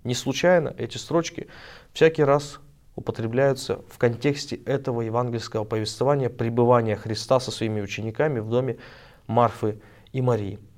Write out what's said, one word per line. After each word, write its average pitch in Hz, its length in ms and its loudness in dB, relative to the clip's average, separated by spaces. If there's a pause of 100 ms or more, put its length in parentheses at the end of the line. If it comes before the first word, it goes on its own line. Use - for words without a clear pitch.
Не 120 100 -2
случайно 156 600 2
эти - 200 -8
строчки - 500 -4 (440)
всякий 160 320 4
раз 143 380 2 (340)
употребляются 123 920 -2
в - 80 -20
контексте 127 580 0 (100)
этого 135 360 -2
евангельского 113 640 -2
повествования 120 640 0
пребывания 117 680 2
Христа 110 460 0
со 120 100 -8
своими 110 300 -4
учениками 110 580 -2
в 107 100 -6
доме 123 280 0 (500)
Марфы 110 540 2 (320)
и 131 80 -2
Марии. 107 360 0 (200)